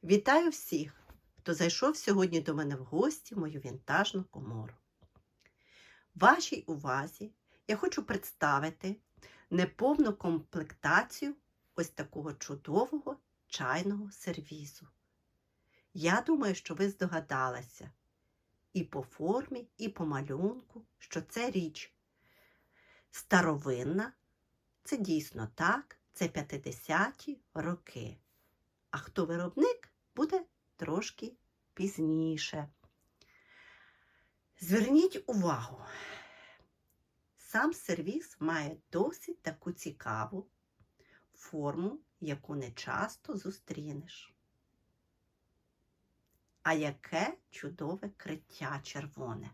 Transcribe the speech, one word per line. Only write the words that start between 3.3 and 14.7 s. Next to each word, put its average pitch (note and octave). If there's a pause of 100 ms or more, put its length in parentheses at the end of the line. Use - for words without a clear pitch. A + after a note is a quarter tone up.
в -
мою D3+
вінтажну D3
комору. A#2 (1400)
Вашій C#4
увазі D3 (360)
я G#3+
хочу F4+
представити E3 (540)
неповну A3
комплектацію E3+ (400)
ось E3
такого D3
чудового A3+ (300)
чайного G3
сервізу. - (1040)